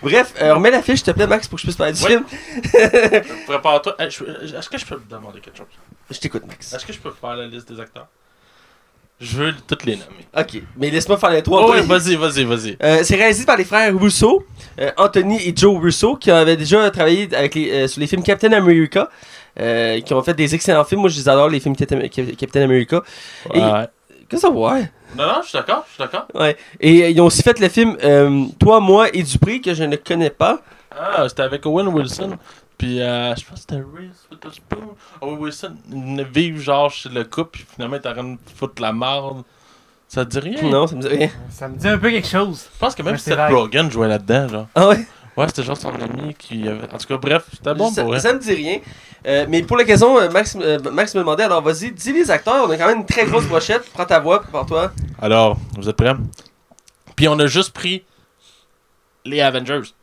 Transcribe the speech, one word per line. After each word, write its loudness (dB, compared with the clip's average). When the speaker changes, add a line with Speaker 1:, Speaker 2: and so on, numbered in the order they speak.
Speaker 1:
Bref, 0
euh, 6
remets 4
l'affiche, 0
s'il -4
te 0
plaît, 0
Max, 0
pour -12
que -12
je -6
puisse -6
parler -2
du -4
Speaker 2:
Oui. 2
Speaker 1:
film. 4
<laughs> 4
Speaker 2:
Prépare-toi. 0
Hey, -6
je, -14
je, -16
est-ce -14
que -8
je -12
peux -14
te -20
demander -20
quelque -20
chose ? -20
Speaker 1:
Je -14
t'écoute, -8
Max. -20
Speaker 2:
Est-ce -12
que -16
je -16
peux -16
faire -14
la -14
liste -20
des -18
acteurs ? -20
Je -10
veux -4
toutes -8
les -4
nommer. -20
Speaker 1:
Ok, -6
mais -2
laisse-moi 0
faire 0
les 2
trois 4
Speaker 2:
Oh, 6
ouais, 4
Speaker 1:
premiers. 4
Speaker 2:
vas-y, 0
vas-y, 0
vas-y. -4
Speaker 1:
Euh, 4
c'est 0
réalisé 2
par 4
les 0
frères 2
Russo, 4
euh, -2
Anthony 2
et -2
Joe 4
Russo, 0
qui 0
avaient 6
déjà 4
travaillé 2
avec 0
les, -2
euh, 0
sur -8
les -2
films -2
Captain 2
America, 4
euh, 0
qui -4
ont 2
fait -2
des 0
excellents 2
films. -2
Moi, 4
je -8
les 0
adore, 4
les -2
films -2
Captain, -4
Cap-, -8
Captain -2
America. 2
Speaker 2:
Ouais, 2
Speaker 1:
Et 4
Speaker 2:
ouais. 0
Speaker 1:
Qu'est-ce -2
que 4
ça, 4
ouais ? 0
Speaker 2:
Non, -2
non, -2
je -14
suis -6
d'accord, -2
je -20
suis -20
d'accord. -8
Speaker 1:
Ouais. 0
Et, 8
euh, 2
ils 4
ont 8
aussi 2
fait 2
le 4
film, 2
euh, 4
Toi, 6
moi 6
et -2
Dupré, 0
que -2
je -4
ne -2
connais -2
pas. 0
Speaker 2:
Ah, -2
c'était -6
avec -6
Owen 0
Wilson. -4
Puis, -4
euh, -4
je -14
pense -20
que -20
c'était -12
Reese -20
Witherspoon. -14
Owen -10
Wilson, -12
ils -12
venaient -8
vivre, -2
genre, 0
chez -16
le -6
couple, -8
puis -20
finalement, -10
ils -8
étaient -10
en -8
train -10
de -14
foutre -10
la -4
marde. -6
Ça -4
te -12
dit -4
rien ? -6
Speaker 1:
Non, 4
ça -6
me -10
dit -6
rien. 0
Speaker 3:
Ça -14
me -14
dit -6
un 0
peu 0
quelque -4
chose. -4
Speaker 2:
Je -20
pense -4
que -12
même -4
Speaker 3:
Mais -6
c'est -8
Speaker 2:
Seth 0
Speaker 3:
vague. 2
Speaker 2:
Rogen 0
jouait 0
là-dedans, 0
genre. -10
Speaker 1:
Ah 6
ouais ? 2
Speaker 2:
Ouais, 0
c'était -8
genre -6
son -10
ami -10
qui -10
avait. -8
En -14
tout -12
cas, -6
bref, -2
c'était -6
bon -2
Speaker 1:
Ça, -6
Speaker 2:
pour -2
vrai. -2
Speaker 1:
ça 0
me -2
dit -4
rien. -6
Euh, 0
mais 0
pour -2
l'occasion, 6
euh, 2
Max, 0
euh, 0
Max -2
me 0
demandait, 0
alors 2
vas-y, -4
dis -8
les 0
acteurs, 0
on -2
a -2
quand 0
même 0
une -10
très 0
grosse 0
<clears throat> -6
brochette, -2
prends -6
ta 4
voix, 2
prépare-toi. -4
Speaker 2:
Alors, 4
vous -8
êtes -4
prêts ? 2
Puis 2
on 0
a 4
juste -2
pris -8
les -4
Avengers. -2